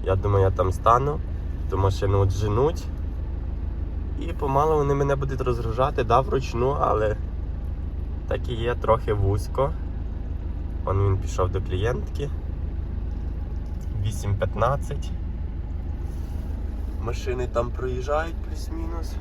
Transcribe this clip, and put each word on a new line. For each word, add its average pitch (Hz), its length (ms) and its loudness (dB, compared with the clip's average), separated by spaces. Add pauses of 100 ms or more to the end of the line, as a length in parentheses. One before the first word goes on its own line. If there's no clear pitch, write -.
Я 95 120 4
думаю, 98 300 6
я 95 60 6
там 92 200 4
стану, 135 480 4 (500)
ту 92 80 -2
машину 98 420 4
от 98 120 4
женуть. 107 520 2 (1400)
І - 120 -4
помалу 147 420 4
вони 143 180 4
мене 139 220 4
будуть 135 260 -2
розгружати, 123 640 2
да, 117 180 6
вручну, 135 580 0
але 110 380 2 (1080)
так - 220 -2
і 127 40 -2
є, 117 220 0
трохи 113 380 4
вузько. 104 580 2 (1120)
Он 98 200 2
він 95 120 4
пішов - 320 0
до 90 120 0
клієнтки. 120 680 -2 (1700)
Вісім 101 320 0
п'ятнадцять. 120 760 0 (1900)
Машини 123 440 -2
там 120 220 0
проїжджають 127 680 -2
плюс-мінус. - 840 -4